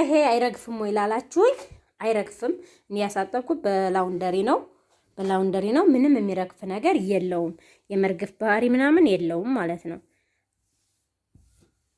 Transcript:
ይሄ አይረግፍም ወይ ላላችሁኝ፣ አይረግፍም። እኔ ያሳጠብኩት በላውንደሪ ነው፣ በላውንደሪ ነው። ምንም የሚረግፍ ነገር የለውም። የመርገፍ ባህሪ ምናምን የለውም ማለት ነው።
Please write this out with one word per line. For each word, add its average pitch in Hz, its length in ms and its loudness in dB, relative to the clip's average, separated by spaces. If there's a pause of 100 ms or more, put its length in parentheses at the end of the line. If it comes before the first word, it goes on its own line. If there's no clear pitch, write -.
ይሄ 285 120 2 (120)
አይረግፍም 233 540 -2
ወይ 208 140 -4
ላላችሁኝ፣ 240 640 0 (440)
አይረግፍም። 220 540 -2 (300)
እኔ 202 140 -8
ያሳጠብኩት 202 640 -4
በላውንደሪ 185 840 -2
ነው፣ 269 160 2 (580)
በላውንደሪ 190 540 0
ነው። 311 140 2
ምንም 277 280 4
የሚረግፍ 185 520 -4
ነገር 214 280 0 (100)
የለውም። 180 480 -2 (380)
የመርገፍ 196 460 -2
ባህሪ 220 340 0
ምናምን 285 360 4
የለውም 175 480 0
ማለት 175 300 -4
ነው። 170 160 -12 (2000)